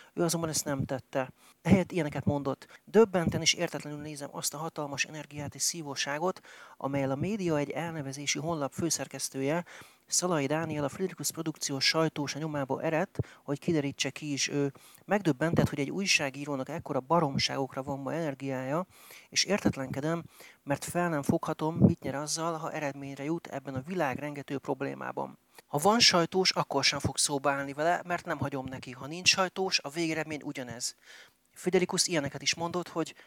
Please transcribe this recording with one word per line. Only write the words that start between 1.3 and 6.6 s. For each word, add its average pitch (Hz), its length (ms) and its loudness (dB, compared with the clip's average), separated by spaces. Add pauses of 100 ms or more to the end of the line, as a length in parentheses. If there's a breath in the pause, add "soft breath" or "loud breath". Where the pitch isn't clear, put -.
Ehelyett 175 300 6
ilyeneket 147 340 -2
mondott: 139 600 -2
„Döbbenten 180 560 4
és 160 120 4
értetlenül 147 480 -4
nézem 147 300 -10
azt 160 220 -4
a 151 40 -10
hatalmas 147 480 -4
energiát 147 500 -10
és 135 60 -6
szívóságot, 151 800 -2 (380 loud breath)